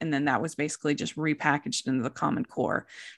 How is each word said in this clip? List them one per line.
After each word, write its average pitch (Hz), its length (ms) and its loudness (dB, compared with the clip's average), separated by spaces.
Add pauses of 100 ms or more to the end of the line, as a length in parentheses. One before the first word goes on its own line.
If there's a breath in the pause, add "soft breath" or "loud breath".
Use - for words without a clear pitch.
and 160 100 0
then 143 140 2
that 123 160 4
was 160 120 -4
basically 147 400 0
just - 220 -4
repackaged 151 680 0
into 131 160 2
the 127 80 -2
Common - 340 0
Core. - 420 -2 (320 loud breath)